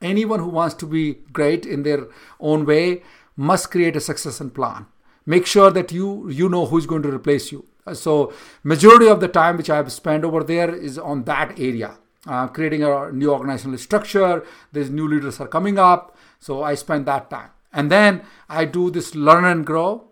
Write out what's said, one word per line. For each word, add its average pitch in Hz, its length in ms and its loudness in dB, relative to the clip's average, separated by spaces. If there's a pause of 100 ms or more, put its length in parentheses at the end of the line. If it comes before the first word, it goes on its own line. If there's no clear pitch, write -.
anyone 208 380 -2
who 170 80 -6
wants 165 280 -2
to - 100 -12
be 151 300 -4 (180)
great 156 320 0
in 143 180 -6
their 143 240 -4 (320)
own 151 260 0
way, 170 380 0 (320)
must 165 360 -2
create 175 240 0
a 151 60 -4
succession 143 480 -10
plan. 113 360 -8 (400)
Make 175 200 2
sure 196 260 6
that 180 220 -4
you, 196 360 -6
you 160 200 -2
know 175 160 0
who's 160 200 -2
going 160 180 -4
to 143 60 -2
replace 139 440 -2
you. 135 120 -18 (220)
Uh, 180 60 -12
so 147 400 0 (300)
majority 208 440 10
of 202 140 6
the 180 80 0
time 175 260 2
which 165 140 -6
I 151 80 2
have 139 160 -4
spent 156 320 -4
over 160 180 -2
there 170 320 -2
is 139 220 -12
on 147 260 -6
that 147 340 -4
area, 120 400 -6 (300)
uh, 127 200 -4
creating 156 360 -4
a 143 300 -2
new 143 180 0
organizational 131 460 -4
structure. 190 680 0 (300)
There's 143 160 -6
new 151 180 -4
leaders 143 320 -4
are 127 80 -12
coming 196 320 -2
up. 180 380 4 (220)
So 139 240 -8
I 147 120 -2
spend 143 300 -6
that 139 240 -4
time. 117 220 -16 (200)
And 147 180 -4
then 196 340 4 (260)
I 160 160 -2
do 180 260 -2
this 160 240 -8
learn 156 300 6
and 170 200 0
grow. 170 460 -4